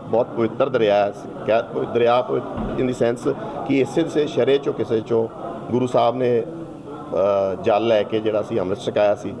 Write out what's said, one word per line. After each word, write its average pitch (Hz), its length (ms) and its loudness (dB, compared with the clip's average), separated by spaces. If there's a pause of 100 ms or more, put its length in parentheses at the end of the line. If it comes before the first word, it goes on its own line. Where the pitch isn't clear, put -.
ਬਹੁਤ 110 240 0
ਪਵਿੱਤਰ 117 420 0
ਦਰਿਆ 113 260 4
ਹੈ, 101 160 2
ਸ-, - 340 -12
ਕਹਿ, 113 160 2
ਪ-, 131 320 -4
ਦਰਿਆ 120 280 4
ਪਵਿੱਤ 131 240 -2 (360)
in 127 60 0
the 123 60 0
sense 120 420 0 (320)
ਕਿ 139 140 2
ਇਸੇ, 165 200 0
ਇਸੇ 151 260 0
ਸ਼ਰੇ 127 280 2
'ਚੋਂ 143 180 0
ਕਿਸੇ 113 260 0
'ਚੋਂ 113 280 0 (440)
ਗੁਰੂ 123 160 2
ਸਾਹਿਬ 120 280 4
ਨੇ, 120 280 2
ਅ, - 1160 -2
ਜਲ 107 260 2
ਲੈ 107 160 4
ਕੇ 110 160 -2
ਜਿਹੜਾ 107 220 0
ਸੀ 113 180 -2
ਅੰਮ੍ਰਿਤ 92 200 -2
ਛਕਾਇਆ 104 360 2
ਸੀ। 101 240 -8